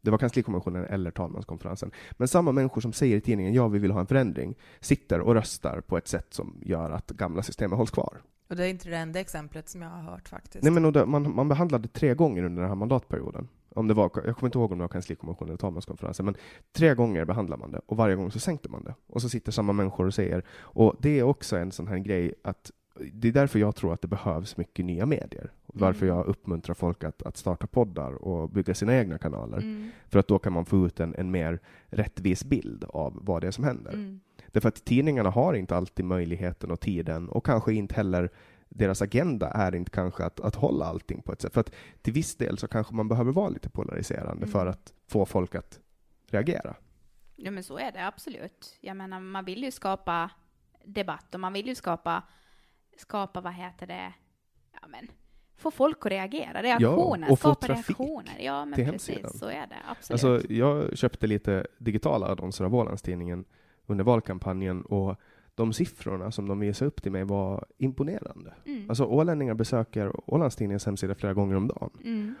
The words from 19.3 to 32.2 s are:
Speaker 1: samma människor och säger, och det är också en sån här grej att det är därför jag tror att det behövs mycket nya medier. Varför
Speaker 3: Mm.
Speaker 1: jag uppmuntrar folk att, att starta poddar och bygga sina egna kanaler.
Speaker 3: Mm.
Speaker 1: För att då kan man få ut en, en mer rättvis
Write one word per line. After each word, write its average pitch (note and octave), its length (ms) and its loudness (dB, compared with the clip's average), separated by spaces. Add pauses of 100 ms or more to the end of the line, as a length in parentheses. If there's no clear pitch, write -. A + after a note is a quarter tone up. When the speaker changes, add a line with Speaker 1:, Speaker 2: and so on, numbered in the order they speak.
Speaker 1:
samma G#2 200 2
människor F#2+ 340 2
och G2 80 0
säger, F#2 300 0 (140)
och - 420 6
det D3 180 4
är B2 40 4
också B2+ 340 2
en F2+ 160 -2
sån E2 160 -8
här F#2+ 100 -2
grej F#2+ 360 0 (100)
att - 260 -8 (420)
det A2+ 160 2
är A#2 40 4
därför C#3 260 2
jag G#2 180 4
tror E2+ 160 0
att - 100 -4
det F2 60 -6
behövs F#2 480 -2
mycket E2+ 280 -4
nya F2+ 220 0
medier. - 460 -4 (140)
Varför F#2+ 400 2
Speaker 3:
Mm. F2+ 100 4
Speaker 1:
jag F2 100 0
uppmuntrar E2+ 480 -2
folk F2 300 -2
att, - 180 -8
att - 140 -8
starta F#2 300 -4
poddar D#2+ 460 0
och E2 380 -4
bygga F#2 240 0
sina A2 220 2
egna F#2+ 220 0
kanaler. A1+ 400 -6
Speaker 3:
Mm. G#3+ 320 -8 (180)
Speaker 1:
För G2+ 100 6
att G2 100 6
då G2 100 6
kan F#2+ 140 0
man F2 140 0
få F#2 200 4
ut - 140 -4
en, E2 180 -4
en F#2 120 -4
mer E2+ 300 -2 (260)
rättvis F#2+ 580 0